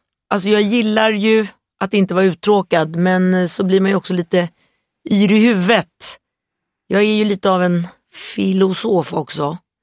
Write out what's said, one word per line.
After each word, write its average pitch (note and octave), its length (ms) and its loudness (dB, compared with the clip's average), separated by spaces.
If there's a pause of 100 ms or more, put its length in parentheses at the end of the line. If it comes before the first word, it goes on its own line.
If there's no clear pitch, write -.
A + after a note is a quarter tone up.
(280)
Alltså, G3 200 -4
jag G#3 140 2
gillar A3 480 0
ju A3 360 0 (340)
att G3 140 -4
inte F#3+ 200 0
vara F#3 100 2
uttråkad, F3+ 720 0
men, F#3 380 2
eh, F3+ 120 0
så F3+ 180 -4
blir F#3+ 160 2
man F#3+ 100 0
ju G3 60 0
också F#3 180 -4
lite F3 340 0 (600)
yr G3+ 220 4
i G#3+ 140 4
huvudet. G3+ 720 -2 (680)
Jag G3 140 0
är G#3+ 140 2
ju G#3+ 100 0
lite G3+ 260 -2
av F#3 120 2
en F3 240 0 (280)
filosof F#3+ 1000 -2
också. D#3 460 -6 (240)